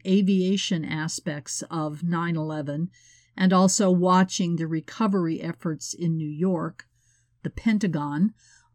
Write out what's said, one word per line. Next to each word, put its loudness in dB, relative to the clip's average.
aviation 2
aspects -8
of -4
nine -2
eleven -4
and 4
also 4
watching 4
the -2
recovery -2
efforts -6
in -2
New -4
York, -4
the -6
Pentagon, 0